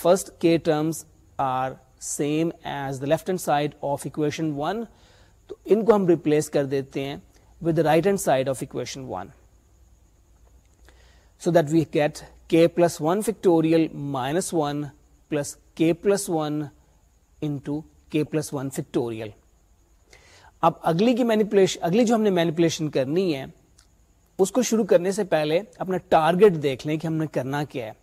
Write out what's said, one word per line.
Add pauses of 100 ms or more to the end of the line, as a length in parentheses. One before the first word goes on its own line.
first (200)
k (120)
terms (500)
are (480)
same (180)
as
the
left
hand
side
of (100)
equation
one، (640)
تو
ان
کو
ہم
ریپلیس
کر
دیتے
ہیں (480)
with
the
right
hand
side
of
equation
one، (2250)
so
that
we (160)
get (280)
k (120)
plus
one
factorial
minus
one (500)
plus (340)
k (140)
plus
one (880)
into (340)
k
plus
one
factorial۔ (1300)
اب (100)
اگلی
کی
مینیپولیشن،
اگلی
جو
ہم
نے
مینیپولیشن
کرنی
ہے، (920)
اس
کو
شروع
کرنے
سے
پہلے (180)
اپنا
ٹارگٹ
دیکھ
لیں
کہ
ہم
نے
کرنا
کیا
ہے۔ (100)